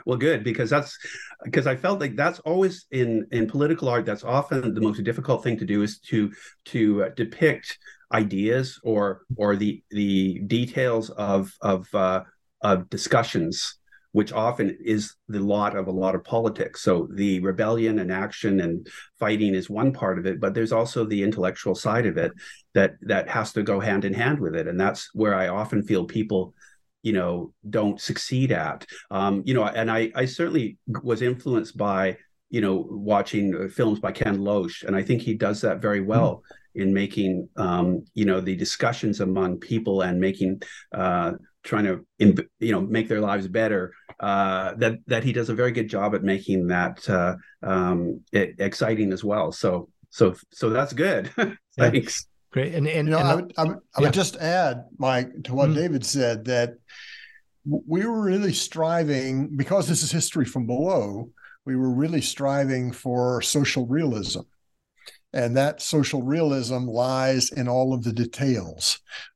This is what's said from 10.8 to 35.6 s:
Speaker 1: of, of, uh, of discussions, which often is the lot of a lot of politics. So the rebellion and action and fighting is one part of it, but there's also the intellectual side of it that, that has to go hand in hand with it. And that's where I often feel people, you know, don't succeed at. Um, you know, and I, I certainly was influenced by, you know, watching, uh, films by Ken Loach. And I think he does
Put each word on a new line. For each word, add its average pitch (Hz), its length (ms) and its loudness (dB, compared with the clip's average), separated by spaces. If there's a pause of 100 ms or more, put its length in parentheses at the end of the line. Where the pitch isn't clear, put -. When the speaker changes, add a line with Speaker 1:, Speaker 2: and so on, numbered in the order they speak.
Speaker 1:
of, 98 500 0
of, 95 340 0
uh, 92 300 2 (380)
of 95 280 2
discussions, - 840 0 (380)
which 104 180 2
often 113 520 0
is 107 300 -2 (140)
the 107 140 -4
lot 104 340 2
of 95 120 -4
a 95 40 -2
lot 92 240 0
of 87 80 -6
politics. - 580 -2
So 87 320 2
the 98 280 2
rebellion 107 580 2
and 90 120 -2
action 98 500 0
and 85 260 -4 (320)
fighting 107 340 2
is 92 160 -2
one 113 220 0
part 98 260 -2
of 87 80 -4
it, 92 140 -2
but 98 140 0
there's 113 180 0
also 117 320 0
the 107 180 0
intellectual 98 540 0
side 113 320 0
of 82 100 -2
it 82 140 0 (420)
that, 98 280 4
that 98 280 0
has 110 240 -4
to 107 100 0
go 101 160 0
hand 98 260 0
in 98 80 -2
hand 127 260 0
with 82 160 -2
it. 82 120 -2
And 87 120 -2
that's 98 340 -2
where 104 220 2
I 92 140 0
often 104 340 -2
feel 92 220 0
people, 104 500 -2 (480)
you 110 80 0
know, 90 420 -2 (160)
don't 104 320 0
succeed 131 500 -2
at. 80 360 -4 (240)
Um, 98 340 0
you 135 80 0
know, 113 120 2
and 113 260 0
I, 113 240 0
I 131 100 0
certainly 147 520 -2 (260)
was 117 180 0
influenced 123 560 -2
by, 95 400 0 (320)
you 117 120 0
know, 95 280 0
watching, 101 640 0
uh, 92 140 -4
films 107 320 2
by 98 140 -4
Ken 104 280 0
Loach. 98 420 -2
And 98 120 -2
I 95 80 0
think 120 180 0
he 110 120 -2
does 104 280 -2